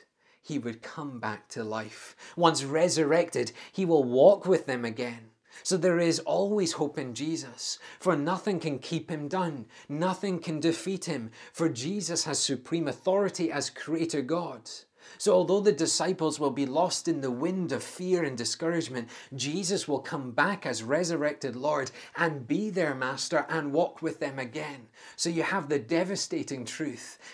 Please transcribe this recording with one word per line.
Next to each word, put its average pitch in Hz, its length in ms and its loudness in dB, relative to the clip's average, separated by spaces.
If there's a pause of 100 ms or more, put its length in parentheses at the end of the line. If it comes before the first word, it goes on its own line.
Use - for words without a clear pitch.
(400)
He 151 180 -4
would 117 240 -6
come 139 380 -10
back 107 300 -6
to 117 120 -6
life. 107 540 -8 (200)
Once 160 280 6
resurrected, 156 880 4 (180)
he 190 140 -2
will 165 180 6
walk 143 440 8
with 180 180 4
them 123 200 -2
again. 117 460 -6 (320)
So 190 160 0
there 170 200 4
is 165 220 4
always 190 520 2
hope 147 260 -2
in 127 160 -6
Jesus, 131 640 -6 (200)
for 180 160 4
nothing 180 460 0
can 147 180 -2
keep 160 320 -6
him 151 160 -6
down. 151 400 -2 (220)
Nothing 180 500 -2
can 160 220 -4
defeat 170 460 0
him, 123 240 -6 (200)
for 160 200 0
Jesus 160 540 -4
has 147 140 -2
supreme 147 480 -2
authority 185 640 0
as 139 200 -4
creator 156 500 -2
God. 139 500 -4 (460)
So 202 160 4
although 185 280 6
the 202 120 6
disciples 160 640 2
will 143 120 2
be 135 160 0
lost 165 420 0
in 147 140 0
the 131 80 -2
wind 165 420 -2
of 117 100 -2
fear 180 400 -2
and 135 140 -2
discouragement, 127 720 -2 (260)
Jesus 165 540 -2
will 143 120 0
come 135 320 -6
back 165 340 0
as 117 160 -4
resurrected 147 720 -2
Lord 135 340 -2 (260)
and 151 300 0
be 180 220 0
their 170 260 0
master 135 540 -2
and 151 240 -2
walk 165 300 0
with 160 180 -4
them 139 180 -4
again. 131 500 -8 (280)
So - 140 -2
you 165 120 0
have 165 280 -2
the 147 80 4
devastating 160 880 -2
truth - 520 -8 (160)